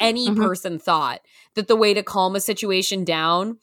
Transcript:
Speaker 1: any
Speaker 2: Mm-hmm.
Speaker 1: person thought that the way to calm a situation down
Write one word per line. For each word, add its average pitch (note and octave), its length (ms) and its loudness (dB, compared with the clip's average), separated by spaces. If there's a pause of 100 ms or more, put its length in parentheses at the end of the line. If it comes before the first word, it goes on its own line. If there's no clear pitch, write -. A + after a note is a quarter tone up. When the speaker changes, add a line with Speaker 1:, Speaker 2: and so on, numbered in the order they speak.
Speaker 1:
any A3+ 280 0
Speaker 2:
Mm-hmm. G#3 140 2
Speaker 1:
person F#3 360 -2
thought D3 440 -2 (340)
that G#3 140 -4
the A3+ 80 8
way G#3 160 4
to G3+ 100 0
calm F#3+ 320 0
a G3 60 -2
situation F#3+ 640 -2
down E3+ 580 0